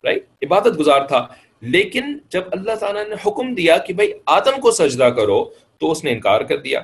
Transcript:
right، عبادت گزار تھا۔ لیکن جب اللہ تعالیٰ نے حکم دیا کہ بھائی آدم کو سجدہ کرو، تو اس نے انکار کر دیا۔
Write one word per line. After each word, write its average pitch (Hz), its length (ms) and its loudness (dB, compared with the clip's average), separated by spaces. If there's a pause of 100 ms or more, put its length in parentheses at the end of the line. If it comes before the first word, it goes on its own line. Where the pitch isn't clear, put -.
right، - 220 -2 (160)
عبادت 180 380 0
گزار 139 280 2
تھا۔ 123 200 0 (340)
لیکن 208 560 -2 (120)
جب 185 120 -4 (100)
اللہ 196 240 -4
تعالیٰ 208 320 -6
نے 214 80 -8 (120)
حکم 247 260 -4
دیا 170 240 4
کہ 185 160 -6
بھائی 202 180 0 (140)
آدم 202 360 2
کو 240 100 4
سجدہ 131 320 2
کرو، 123 460 2 (280)
تو 160 140 -2
اس 160 120 -6
نے 143 80 -2
انکار 104 300 2
کر 143 160 -2
دیا۔ 131 260 -4